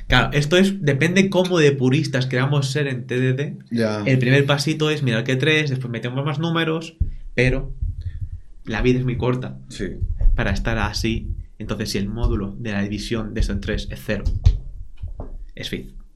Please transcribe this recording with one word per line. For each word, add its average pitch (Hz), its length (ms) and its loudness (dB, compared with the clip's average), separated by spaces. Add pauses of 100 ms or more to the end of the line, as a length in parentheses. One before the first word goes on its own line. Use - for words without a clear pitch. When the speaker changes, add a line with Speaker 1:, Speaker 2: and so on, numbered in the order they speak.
Speaker 1:
Claro, 127 260 4
esto 147 240 2
es, 196 260 4
depende 165 480 4
cómo 180 280 2
de 147 140 6
puristas 127 540 2
queramos 135 440 0
ser 151 160 0
en 123 200 -4
T 123 140 -2
D 131 120 2
D. 143 260 -4 (120)
Speaker 2:
Ya. 107 340 0
Speaker 1:
El 131 140 4
primer 135 280 6
pasito 151 440 0
es 147 120 -2
mirar 123 220 0
qué 131 120 0
tres, 151 340 2
después 127 200 -4
metemos 123 340 -4
más 147 140 -2
números, 165 580 -2 (380)
pero 127 400 0 (880)
la 110 180 -4
vida 127 160 4
es 127 60 -2
muy 120 120 -2
corta 123 420 -2 (100)
Speaker 2:
Sí. - 180 -8 (480)
Speaker 1:
para 110 180 2
estar 113 260 0
así. 107 560 0 (240)
Entonces, 107 320 -4
si 107 80 -2
el 98 100 0
módulo 110 500 0
de 113 140 -6
la 101 100 0
división 104 520 -4
de 107 60 -2
esto 98 120 2
en 98 80 -2
tres - 300 -4
es - 140 -10
cero, 104 200 -4 (1300)
es - 140 -10
Fifth. - 260 -10 (220)